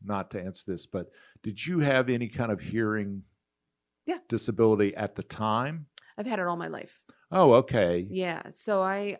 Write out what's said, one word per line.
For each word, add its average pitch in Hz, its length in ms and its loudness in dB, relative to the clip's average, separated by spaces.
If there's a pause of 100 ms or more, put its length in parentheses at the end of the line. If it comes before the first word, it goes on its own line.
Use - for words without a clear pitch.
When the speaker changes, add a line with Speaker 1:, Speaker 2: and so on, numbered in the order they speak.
Speaker 1:
not 98 300 -6
to 101 100 -8
answer 92 300 -10
this, 85 140 -8
but 92 240 -8 (320)
did 101 240 -8
you 175 140 -2
have 131 300 4
any 120 200 -2
kind 117 200 -4
of 101 120 -2
hearing 104 640 -2 (840)
Speaker 2:
Yeah. 330 140 -4 (100)
Speaker 1:
disability 107 680 2
at 104 200 -6
the 95 80 -8
time? 127 640 -4 (300)
Speaker 2:
I've 208 80 -8
had 226 140 -4
it 180 80 -4
all 175 80 -4
my 170 140 -8
life. - 320 -14 (280)
Speaker 1:
Oh, 170 260 8
okay. 95 540 4
Speaker 2:
Yeah. 180 400 -6
So 202 320 -2
I, 196 380 -2